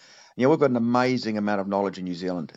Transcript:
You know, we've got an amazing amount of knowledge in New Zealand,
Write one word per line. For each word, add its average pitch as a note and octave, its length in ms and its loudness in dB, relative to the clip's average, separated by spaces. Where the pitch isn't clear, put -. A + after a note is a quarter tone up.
You A#2 60 0
know, C3 60 6
we've D#3+ 100 4
got C#3 100 4
an B2 80 0
amazing A#2+ 600 0
amount G#2 240 0
of F#2+ 60 -8
knowledge G2 300 -2
in F#2 80 -8
New F2+ 100 -6
Zealand, F2 420 -6